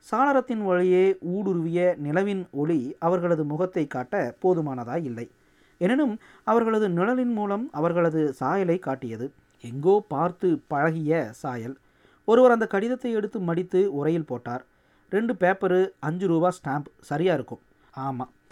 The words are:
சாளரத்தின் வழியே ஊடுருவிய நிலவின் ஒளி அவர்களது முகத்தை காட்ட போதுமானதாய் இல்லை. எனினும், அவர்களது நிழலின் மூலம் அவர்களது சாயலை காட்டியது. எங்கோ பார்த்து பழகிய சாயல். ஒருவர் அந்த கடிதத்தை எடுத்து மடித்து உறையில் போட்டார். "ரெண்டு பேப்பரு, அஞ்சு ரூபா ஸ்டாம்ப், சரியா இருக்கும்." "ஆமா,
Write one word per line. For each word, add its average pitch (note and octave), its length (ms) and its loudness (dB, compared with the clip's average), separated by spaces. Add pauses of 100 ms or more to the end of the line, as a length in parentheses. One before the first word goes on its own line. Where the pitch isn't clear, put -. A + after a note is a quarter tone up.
(100)
சாளரத்தின் B3+ 520 2
வழியே F#3 580 4
ஊடுருவிய F3 760 0
நிலவின் F3+ 540 -2
ஒளி C#3+ 480 -2
அவர்களது E3+ 460 0
முகத்தை D#3+ 420 -2
காட்ட C3 560 -6
போதுமானதாய் D3+ 640 -2
இல்லை. A#2 260 -10 (480)
எனினும், A3+ 400 0 (260)
அவர்களது A3 460 2
நிழலின் A#3+ 420 0
மூலம் G#3 400 -4
அவர்களது D#3+ 600 0
சாயலை E3+ 460 0
காட்டியது. C3 540 -8 (300)
எங்கோ D#3+ 460 2
பார்த்து E3 580 0
பழகிய D#3 680 0
சாயல். B2 440 -10 (480)
ஒருவர் B3 260 8
அந்த A3+ 160 2
கடிதத்தை A#3 460 -2
எடுத்து G#3 280 -4
மடித்து F3+ 540 0
உறையில் D#3 300 0
போட்டார். B2 400 -8 (460)
"ரெண்டு A3+ 240 0
பேப்பரு, F#3 540 2 (100)
அஞ்சு F3 280 -4
ரூபா E3+ 240 4
ஸ்டாம்ப், C#3+ 340 -6 (160)
சரியா E3 340 0
இருக்கும்." - 240 -6 (380)
"ஆமா, C3 260 -8 (300)